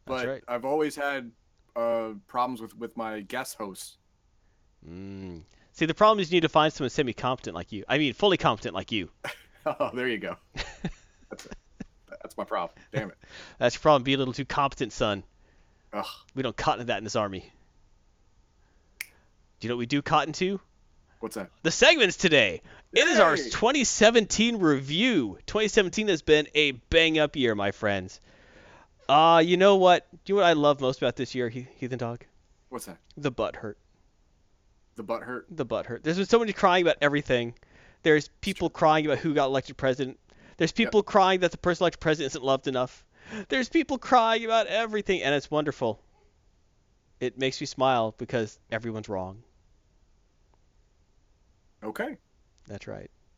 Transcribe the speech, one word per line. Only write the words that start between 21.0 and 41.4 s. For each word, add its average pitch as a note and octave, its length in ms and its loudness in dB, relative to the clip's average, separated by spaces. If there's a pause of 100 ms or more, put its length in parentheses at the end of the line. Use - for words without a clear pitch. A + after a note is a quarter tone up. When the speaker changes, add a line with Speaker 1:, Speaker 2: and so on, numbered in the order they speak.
Speaker 1:
What's A2 160 -10
that? G2 140 -10 (140)
Speaker 2:
The D#3+ 80 0
segments B3+ 460 4
today. B2 440 2 (320)
It C#4 140 4
is F4 120 4
our E3 160 6
Speaker 1:
Yay. B2+ 160 -4
Speaker 2:
twenty C4+ 320 0
seventeen A3+ 760 2
review. D3+ 880 0
Twenty G#3+ 220 -2
seventeen G#3 400 0
has F3 160 0
been D3+ 320 4
a D3 160 4
bang-up D#3 640 2
year, A#2+ 200 2
my G2+ 160 0
friends. G2 480 -4 (880)
Uh, E3 360 8
you F3 120 2
know G3 200 8
what? F3+ 300 6 (180)
Do G3 80 -4
you - 40 2
know G3+ 60 4
what F3 60 6
I E3+ 40 8
love D3 280 2
most C3 200 -2
about B2 140 0
this B2+ 200 -6
year, A#2+ 140 -2
He-, B2+ 180 -12 (100)
Heathen B2+ 220 -8
Dog? A#2 240 -10 (460)
Speaker 1:
What's A#2+ 160 -12
that? F2 120 -18 (200)
Speaker 2:
The C#3+ 140 -4
butt A2 240 -4
hurt. - 220 -12 (1160)
Speaker 1:
The A2 80 -14
butt A2+ 200 -6
hurt? B2+ 260 -10
Speaker 2:
The D#3 160 -8
butt G#2+ 220 -4
hurt. A#2 160 -10
There's E3 140 -2
been G3 100 -2
so A#3 120 4
much A3 160 -4
crying F#3 280 4
about D#3+ 180 2
everything. C3+ 520 0 (480)
There's D3+ 280 4 (120)
people F#3 300 -4
crying D#3 340 2
about C#3+ 140 0
who D#3 160 -2
got C#3+ 100 2
elected C3+ 320 -4
president. C3 420 -4 (380)
There's D#3+ 140 0
Speaker 1:
Yep. - 60 -12
Speaker 2:
people G#3+ 260 4
crying F#3+ 380 4